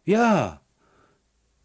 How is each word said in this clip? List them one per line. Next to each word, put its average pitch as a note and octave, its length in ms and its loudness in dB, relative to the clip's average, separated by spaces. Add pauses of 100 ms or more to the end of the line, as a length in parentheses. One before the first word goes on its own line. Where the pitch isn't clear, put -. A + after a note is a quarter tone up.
„Ja, F#3 540 0 (1040)